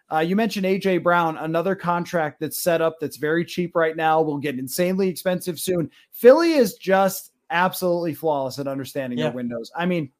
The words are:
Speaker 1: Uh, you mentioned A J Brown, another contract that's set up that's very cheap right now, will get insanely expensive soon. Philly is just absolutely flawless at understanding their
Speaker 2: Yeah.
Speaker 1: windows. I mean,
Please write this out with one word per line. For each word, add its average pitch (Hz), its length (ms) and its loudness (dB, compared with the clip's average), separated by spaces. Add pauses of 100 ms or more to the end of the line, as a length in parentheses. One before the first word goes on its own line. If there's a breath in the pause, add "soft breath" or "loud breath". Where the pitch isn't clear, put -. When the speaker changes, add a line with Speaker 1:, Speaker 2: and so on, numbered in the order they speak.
(120)
Speaker 1:
Uh, 156 60 0
you 170 180 0
mentioned 208 300 0
A 190 120 0
J 185 200 0
Brown, 170 380 2
another 165 380 -2
contract 170 640 -2
that's 151 180 -6
set 165 220 0
up 160 200 0
that's 143 160 -8
very 160 280 0
cheap 175 300 -6
right 160 220 0
now, 160 260 2
will 151 160 -2
get 131 200 -4
insanely 180 500 -2
expensive 180 500 -4
soon. 175 320 -2 (220 soft breath)
Philly 320 400 8
is 247 220 4
just 190 580 0 (180)
absolutely 175 640 0
flawless 139 440 -2
at 139 100 -6
understanding 135 500 -6
their - 100 -2
Speaker 2:
Yeah. 120 60 -6
Speaker 1:
windows. 120 400 -8
I 170 120 -4
mean, 170 340 -2